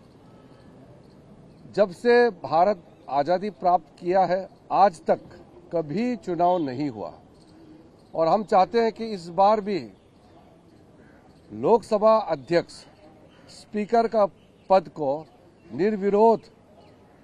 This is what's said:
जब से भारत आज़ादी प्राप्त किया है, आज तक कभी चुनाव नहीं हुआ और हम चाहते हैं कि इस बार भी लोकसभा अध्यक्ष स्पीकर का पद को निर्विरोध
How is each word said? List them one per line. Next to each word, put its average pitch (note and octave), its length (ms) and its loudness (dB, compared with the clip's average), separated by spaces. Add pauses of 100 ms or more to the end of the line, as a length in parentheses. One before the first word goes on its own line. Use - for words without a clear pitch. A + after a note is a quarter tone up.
(1700)
जब G3 160 2
से A#3+ 400 2
भारत F3 520 0 (260)
आज़ादी F3 420 -2
प्राप्त F3+ 340 -2 (160)
किया F#3 240 0
है, F3+ 240 -4 (240)
आज F3+ 320 2
तक F#3+ 160 0 (520)
कभी E3+ 440 -4
चुनाव F3+ 420 0
नहीं C#3+ 320 -6
हुआ F#2+ 220 -12 (1040)
और D#3+ 140 0
हम G3+ 160 2
चाहते F#3 360 2
हैं A3+ 120 0
कि A3 140 -12
इस F#3 220 -10
बार G3 320 2
भी G3 180 -4 (1700)
लोकसभा G#3+ 680 0
अध्यक्ष D#3+ 580 -2 (760)
स्पीकर A3+ 600 -4
का G#3+ 180 0 (440)
पद F#3 180 4
को D3+ 380 -6 (440)
निर्विरोध G3+ 680 2 (840)